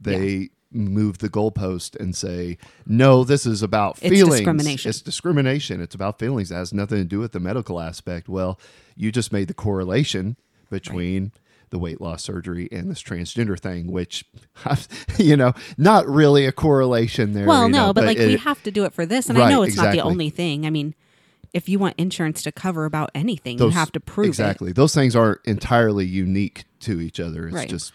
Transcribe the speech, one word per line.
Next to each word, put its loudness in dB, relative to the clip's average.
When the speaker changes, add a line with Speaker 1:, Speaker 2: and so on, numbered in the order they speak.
Speaker 1:
Yeah. -2
Speaker 2:
they -4
move -2
the -6
goalpost -4
and -6
say, -8
"No, 6
this 0
is -2
about -2
Speaker 1:
It's -2
Speaker 2:
feelings. 6
Speaker 1:
discrimination. 0
Speaker 2:
It's -6
discrimination. -2
It's -12
about -6
feelings. -4
It -10
has -8
nothing -2
to 0
do -4
with -6
the -8
medical -6
aspect." -12
Well, -4
you -4
just -4
made -2
the -10
correlation -2
between -6
Speaker 1:
Right. -8
Speaker 2:
the -8
weight -8
loss -10
surgery -8
and -8
this -12
transgender -6
thing, -8
which, -8
<laughs> -6
you 6
know, 4
not 6
really 6
a 0
correlation 2
there, -2
Speaker 1:
Well, 6
Speaker 2:
you 4
Speaker 1:
no, 4
Speaker 2:
know, 2
Speaker 1:
but, 2
Speaker 2:
but 4
Speaker 1:
like, 2
Speaker 2:
it 4
Speaker 1:
we 4
have -4
to -6
do -2
it -4
for -4
this, -2
and 0
I 8
Speaker 2:
Right, 8
Speaker 1:
know 4
it's 0
not 2
the 4
Speaker 2:
exactly. 0
Speaker 1:
only -2
thing. -4
I -2
mean, -4
if -6
you 0
want 0
insurance -4
to -6
cover -6
about -4
anything, -6
Speaker 2:
Those 4
Speaker 1:
you 2
have 0
to -6
prove -2
it. 2
Speaker 2:
Exactly. -2
Those 4
things 4
aren't 4
entirely 2
unique -2
to -4
each -8
other. -8
It's -10
Speaker 1:
Right. -8
Speaker 2:
just -10